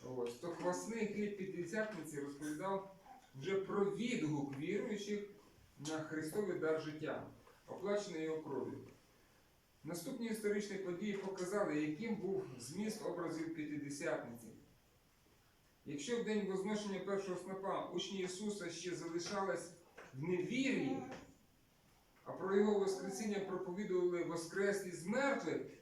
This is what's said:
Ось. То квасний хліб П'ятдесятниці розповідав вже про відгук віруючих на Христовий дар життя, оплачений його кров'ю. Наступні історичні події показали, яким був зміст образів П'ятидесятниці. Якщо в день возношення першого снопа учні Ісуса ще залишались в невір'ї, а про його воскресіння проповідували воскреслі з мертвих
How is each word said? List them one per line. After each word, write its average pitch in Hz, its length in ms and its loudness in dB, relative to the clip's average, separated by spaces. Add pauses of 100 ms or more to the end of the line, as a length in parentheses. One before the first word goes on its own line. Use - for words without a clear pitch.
Ось. 123 300 -2
То 170 220 -4
квасний 180 520 2
хліб 202 300 0
П'ятдесятниці 170 800 -2
розповідав 151 760 -2 (400)
вже 160 200 0
про 202 400 4
відгук 151 600 2
віруючих 202 640 0 (600)
на 156 200 -2
Христовий 156 600 0
дар 156 220 4
життя, 151 460 -4 (400)
оплачений 185 560 0
його 160 180 0
кров'ю. 135 380 -4 (1040)
Наступні 226 440 -4
історичні 208 500 0
події 185 360 0
показали, 185 680 2
яким 202 340 0
був 185 300 0 (120)
зміст 175 480 -4
образів 160 500 0
П'ятидесятниці. 143 920 -2 (1400)
Якщо 208 360 0
в - 20 0
день 202 240 2
возношення 196 520 0
першого 190 380 0
снопа 180 480 -2
учні 190 340 -2
Ісуса 180 500 -2
ще 165 260 -4
залишались 175 760 0 (420)
в 135 100 -4
невір'ї, 180 800 2 (1200)
а - 80 -8
про 190 240 2
його 208 240 8
воскресіння 196 600 0
проповідували 180 840 2
воскреслі 185 680 0
з 156 140 -6
мертвих 214 560 2 (200)